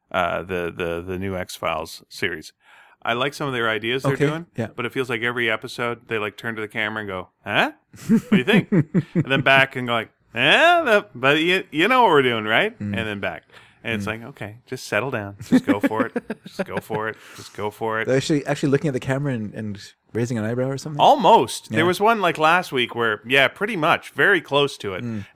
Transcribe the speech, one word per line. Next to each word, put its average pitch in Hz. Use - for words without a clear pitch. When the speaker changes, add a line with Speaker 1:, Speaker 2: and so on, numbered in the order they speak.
Speaker 1:
uh, 87
the, 87
the, 85
the 92
new 95
X-Files 82
series. 85
I 117
like 131
some 151
of 135
their 117
ideas 113
they're 139
Speaker 2:
Okay, 143
Speaker 1:
doing, 160
Speaker 2:
yeah. 113
Speaker 1:
but 120
it 117
feels 131
like 117
every 120
episode 117
they, 113
like, 104
turn 113
to 110
the 107
camera 107
and 104
go, 92
"Huh? 143
What 220
do 214
you 151
think?" 202
Speaker 2:
<laughs> 165
Speaker 1:
And 165
then 139
back 135
and 123
go 120
like, 113
"Eh, 254
the, 214
but 135
you, 175
you 160
know 254
what 214
we're 147
doing, 117
right?" 160
Speaker 2:
Mm. 104
Speaker 1:
And 113
then 101
back. 92
And 113
it's 101
Speaker 2:
Mm. 101
Speaker 1:
like, 110
"Okay, 107
just -
settle 117
down. 104
Just 247
go 202
for 220
it. 220
Speaker 2:
<laughs> -
Speaker 1:
Just -
go 95
for 110
it. 107
Just -
go 104
for 110
it." 110
Speaker 2:
They're 127
actually, 143
actually 147
looking 143
at 131
the 123
camera 135
and, 107
and 104
raising 120
an 104
eyebrow 120
or 135
something? 151
Speaker 1:
Almost. 190
Speaker 2:
Yeah. 110
Speaker 1:
There 160
was 180
one, 220
like, 170
last 165
week 123
where, 113
yeah, 131
pretty 208
much, 156
very 175
close 143
to 98
it. 98
Speaker 2:
Mm. 110